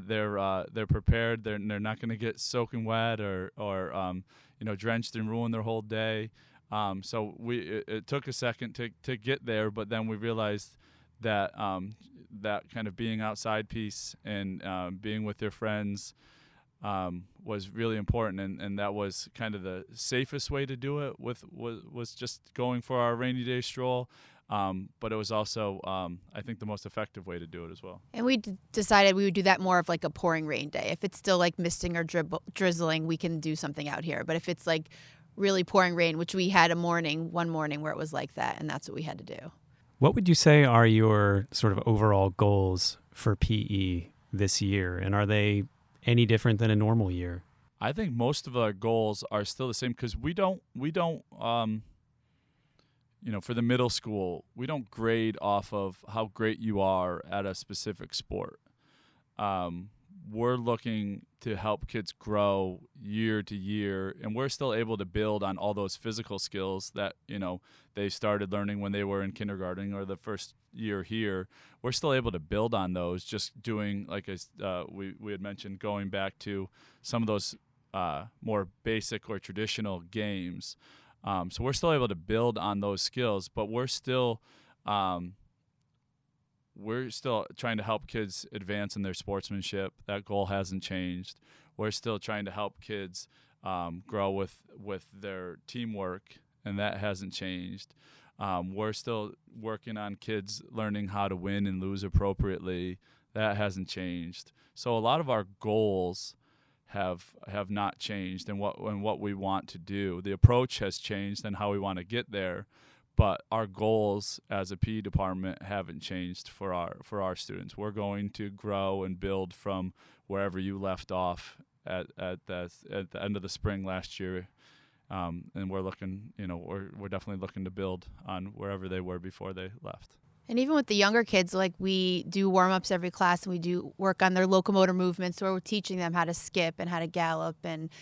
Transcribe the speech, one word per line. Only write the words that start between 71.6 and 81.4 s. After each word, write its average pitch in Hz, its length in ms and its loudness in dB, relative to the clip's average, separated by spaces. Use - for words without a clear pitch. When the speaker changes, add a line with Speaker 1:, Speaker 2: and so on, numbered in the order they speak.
Speaker 1:
We're 123 100 -2
still 147 220 2
able 120 180 2
to 90 80 -4
build 107 340 0
on 92 200 0
those, 90 320 -2
just - 360 -6
doing, 104 460 -2
like 98 220 -8
I 95 40 -8
s-, - 160 -12
uh, 90 240 -2
we, 95 320 -12
we 104 140 -8
had 92 80 -8
mentioned, 98 380 -10
going 101 300 -4
back 98 300 -2
to 98 300 -4
some 117 200 -2
of 110 60 2
those, 104 300 0
uh, 90 340 -2
more 104 280 -2
basic 110 460 -2
or 101 100 -4
traditional 101 600 -4
games. 95 800 -6
Um, 92 260 -2